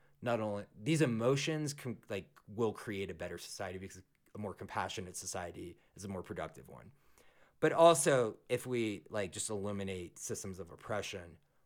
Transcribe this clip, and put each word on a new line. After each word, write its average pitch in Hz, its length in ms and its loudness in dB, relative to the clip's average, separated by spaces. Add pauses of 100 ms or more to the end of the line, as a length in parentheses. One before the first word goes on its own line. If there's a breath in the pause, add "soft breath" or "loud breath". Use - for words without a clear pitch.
(220 soft breath)
not 120 180 0
only, 101 240 -2 (180)
these 151 180 4
emotions 139 720 2
can, 117 220 -8 (120)
like, 98 180 -6 (280)
will 110 180 2
create 98 380 -6
a 87 40 -8
better 87 240 -8
society 92 400 -8
because 95 220 -12 (340)
a 101 40 -12
more 104 140 -4
compassionate 90 640 -6
society 87 600 -8 (200 soft breath)
is 90 80 -14
a 101 40 -8
more 92 140 -6
productive 80 460 -10
one. 62 220 -18 (680 soft breath)
But - 120 6
also, 160 640 8 (120)
if 123 180 -2
we, 113 440 0
like, 104 220 -2
just - 180 -4
eliminate 98 680 -4
systems 95 420 -8
of 85 100 -12
oppression, 95 640 -8 (300)